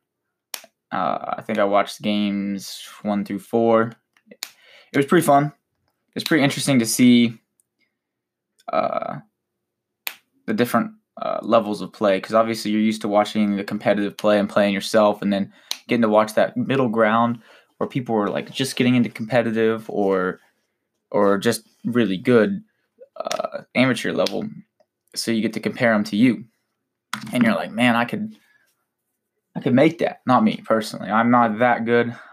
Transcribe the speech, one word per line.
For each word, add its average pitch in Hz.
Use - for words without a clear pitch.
Uh, -
I -
think 107
I 104
watched 101
games 101
one 101
through 101
four. 113
It -
was 139
pretty 165
fun. 143
It's -
pretty 147
interesting 139
to 113
see, 120
uh, -
the 110
different, 113
uh, -
levels 104
of 90
play, 98
'cause 107
obviously 110
you're 107
used 107
to 110
watching 104
the 98
competitive 101
play 104
and 101
playing 101
yourself, 104
and 101
then 98
getting 120
to 110
watch 110
that -
middle 127
ground 113
where 104
people 120
are, 101
like, 76
just -
getting 127
into 117
competitive 113
or, 95
or 101
just 113
really 113
good, 101
uh, -
amateur 123
level. -
So -
you 110
get 113
to 107
compare -
'em 104
to 104
you, 120
and 123
you're 107
like, 85
"Man, 117
I 120
could, -
I -
could -
make 156
that." -
Not 123
me 90
personally. 107
I'm 117
not 117
that 120
good. 120